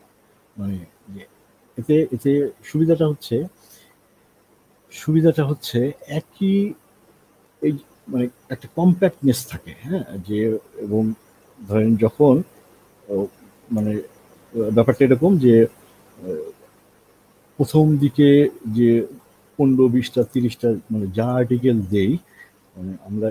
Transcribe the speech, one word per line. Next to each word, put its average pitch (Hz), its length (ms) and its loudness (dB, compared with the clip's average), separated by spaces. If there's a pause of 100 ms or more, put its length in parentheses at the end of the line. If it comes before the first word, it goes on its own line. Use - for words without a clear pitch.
(560)
মানে, 101 200 -8 (320)
যে 98 140 -18 (560)
এতে, 139 160 -2 (180)
এতে 131 180 -4 (340)
সুবিধাটা 160 420 0
হচ্ছে, 147 300 -4 (1600)
সুবিধাটা 156 520 2
হচ্ছে 139 340 -4 (300)
একই - 480 -4 (1080)
এই, 151 100 0 (360)
মানে, 123 160 -4 (260)
একটা - 260 -12
compactness 175 720 2
থাকে, - 260 -16 (100)
হ্যাঁ, 160 240 -8 (180)
যে 104 140 -6 (400)
এবং 107 240 -4 (560)
ধরেন 107 380 0
যখন, 120 380 4 (760)
ও, 101 60 -6 (560)
মানে, 107 220 -2 (800)
ব্যাপারটা 117 300 2
এরকম 131 340 4
যে, 123 160 6 (100)
আহ, - 840 -10 (1080)
প্রথম 156 260 2 (120)
দিকে 143 320 2 (460)
যে 117 160 4 (680)
পনেরো, 131 300 2
বিশটা, 123 360 -2
তিরিশটা, 120 440 -4 (220)
মানে, 107 240 -4
যা 110 180 -2
article 123 460 0 (120)
দেই, 101 220 0 (640)
মানে, 92 160 -12 (120)
আমরা 104 260 -4